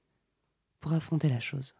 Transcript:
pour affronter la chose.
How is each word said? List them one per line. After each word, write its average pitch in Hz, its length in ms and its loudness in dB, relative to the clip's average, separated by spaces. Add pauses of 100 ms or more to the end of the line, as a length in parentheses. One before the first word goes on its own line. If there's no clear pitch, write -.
(800)
pour 156 140 -4
affronter 160 340 2
la 123 120 2
chose. 135 400 -8